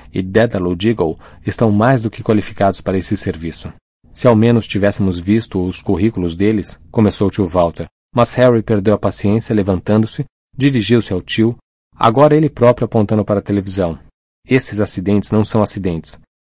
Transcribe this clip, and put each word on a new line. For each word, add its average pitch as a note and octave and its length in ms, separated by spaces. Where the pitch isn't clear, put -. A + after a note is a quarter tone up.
e G2 100
Dédalo F#2+ 520
Diggle F2 440
estão A2 260
mais A2+ 300
do A2 100
que - 120
qualificados G2+ 580
para F#2+ 160
esse F#2+ 200
serviço." D#2+ 540
"Se - 120
ao A#2+ 80
menos A2+ 320
tivéssemos F#2+ 520
visto G2 440
os F2+ 200
currículos F#2 520
deles", G2+ 460
começou G#2 380
o - 20
tio G2 160
Walter, E2+ 400
mas A#2+ 200
Harry B2 280
perdeu G#2 320
a G2 40
paciência, G#2 560
levantando-se, G#2+ 680
dirigiu-se A#2+ 560
ao F#2 80
tio, A2+ 360
agora C3+ 400
ele D#3 140
próprio A#2+ 380
apontando G#2+ 380
para G2+ 160
a - 20
televisão. F#2+ 560
"Esses B2 320
acidentes G2+ 500
não G#2+ 140
são G#2+ 180
acidentes. F#2 560